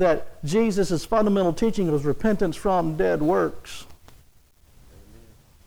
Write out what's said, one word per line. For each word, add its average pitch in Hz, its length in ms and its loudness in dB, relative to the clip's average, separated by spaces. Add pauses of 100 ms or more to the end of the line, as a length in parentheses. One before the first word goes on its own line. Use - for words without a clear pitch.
that - 440 0
Jesus' 180 600 0
fundamental 196 480 2
teaching 202 380 0
was 143 120 0
repentance 170 540 0
from 170 400 0
dead 175 240 0
works. 165 640 -2 (1800)